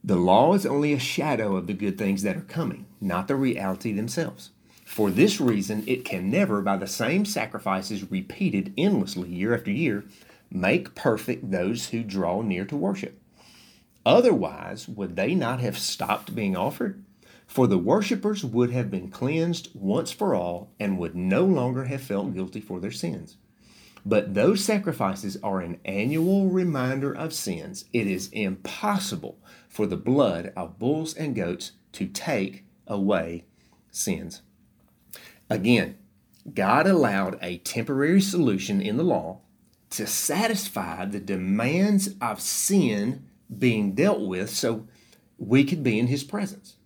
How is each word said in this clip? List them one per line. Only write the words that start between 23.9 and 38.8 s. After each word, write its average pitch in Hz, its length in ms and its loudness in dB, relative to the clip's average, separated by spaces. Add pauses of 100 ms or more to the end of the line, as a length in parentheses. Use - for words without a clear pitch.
But 101 280 2
those 165 300 4
sacrifices 107 800 -2
are 95 180 -2
an 85 240 -6
annual 160 640 2
reminder 139 640 0
of 160 200 -6
sins. 85 600 -8
It 113 140 2
is 92 240 -2
impossible 107 1040 -4 (320)
for 107 160 -2
the 95 120 -2
blood 98 600 2
of 87 220 -10
bulls 156 340 -2
and 151 220 -4
goats 90 380 -4 (180)
to 95 160 -6
take - 580 -4 (220)
away 92 580 0 (460)
sins." - 500 -6 (1080)
Again, 104 460 2 (560)
God 123 360 4
allowed 104 540 4
a 90 180 -6
temporary 143 600 2
solution 117 600 2